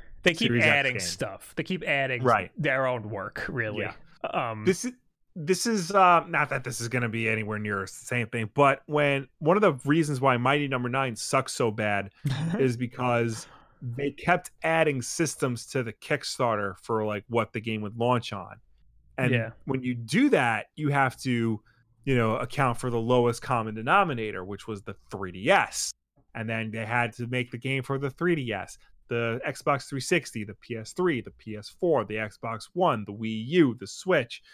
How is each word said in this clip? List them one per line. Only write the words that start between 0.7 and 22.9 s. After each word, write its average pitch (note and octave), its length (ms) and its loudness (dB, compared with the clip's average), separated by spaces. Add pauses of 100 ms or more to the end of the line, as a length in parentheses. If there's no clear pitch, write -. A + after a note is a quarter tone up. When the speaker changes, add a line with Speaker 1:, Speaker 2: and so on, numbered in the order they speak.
Speaker 1:
adding C3+ 200 0
Speaker 2:
game. G#2+ 80 -6
Speaker 1:
stuff. F#2 540 -8
They D#3+ 80 -4
keep F3+ 200 -4
adding C3+ 400 -2
Speaker 2:
Right. A2+ 340 4
Speaker 1:
their C3+ 300 0
own A2+ 220 -4
work, G#2 400 -8
really. G#2+ 340 -4
Speaker 2:
Yeah. F2+ 100 -6 (360)
Speaker 1:
Um, A2+ 340 -4
Speaker 2:
This F#3 220 0
is, B3 80 -6 (420)
this F3+ 300 0
is, G3 260 0
uh, F3+ 380 8
not D3 200 0
that C3+ 140 -4
this B2 160 -6
is A#2 80 -4
gonna A#2+ 220 0
be A2+ 180 -2
anywhere G#2+ 320 -2
near G#2 220 -2
the F#2+ 60 -6
same A#2+ 400 -4
thing, A2 260 -4
but C#3 320 6
when, C#3+ 420 0 (120)
one E3 180 4
of G#3 40 4
the F#3+ 120 6 (140)
reasons D3 340 4
why C3 160 6
Mighty C#3 320 2
Number B2 180 -2
Nine B2+ 300 -2
sucks - 340 0
so A#2+ 180 2
bad G#2 420 -2 (120)
Speaker 1:
<laughs> D3+ 340 -2
Speaker 2:
is B2+ 200 2
because A#2+ 680 0 (360)
they C3+ 300 -4
kept F3 400 0 (120)
adding D#3+ 380 2
systems C3+ 680 -2
to C3 160 -2
the A2+ 80 -6
Kickstarter G#2+ 880 -2
for, A2 260 0
like, G#2 220 -4
what A2+ 240 0
the A2+ 80 -4
game G#2+ 220 -4
would G#2 160 -8
launch A#2 340 2
on. G2+ 240 -10 (600)
And C3 160 2
Speaker 1:
Yeah. A2+ 180 0 (140)
Speaker 2:
when C3 180 -4
you B2 100 -2
do D3 360 2
that, A#2+ 460 2
you D3+ 140 -2
have C#3 320 2
to, A#2 400 0 (440)
you C3+ 100 2
know, A2+ 220 4
account B2+ 420 0
for B2+ 100 -4
the A#2+ 100 0